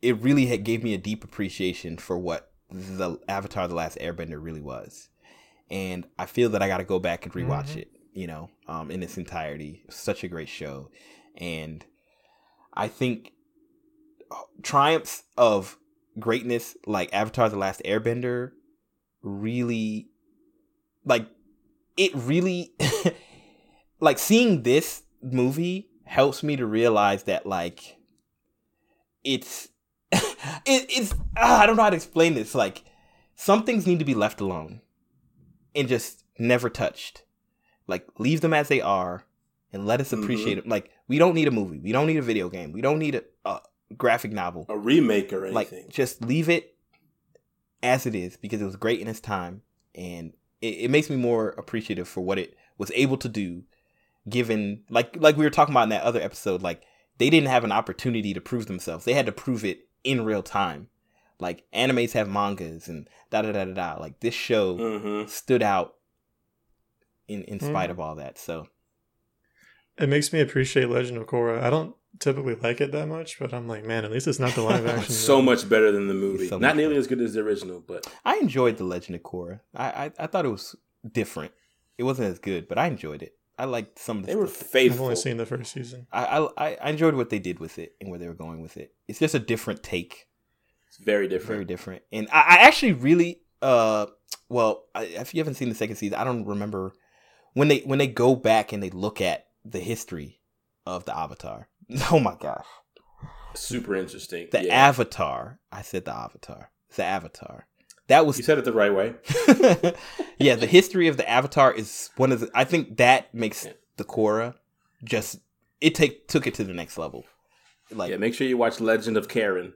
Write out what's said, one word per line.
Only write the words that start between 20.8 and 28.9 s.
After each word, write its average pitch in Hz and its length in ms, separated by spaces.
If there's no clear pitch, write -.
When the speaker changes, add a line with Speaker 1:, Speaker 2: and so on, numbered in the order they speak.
Speaker 1:
like, 120 220
it 190 180
really, 175 580
<laughs> - 640
like, 151 180
seeing 214 440
this 131 400
movie 139 640
helps 135 380
me 151 140
to 123 100
realize 107 580
that, 95 200
like, 87 520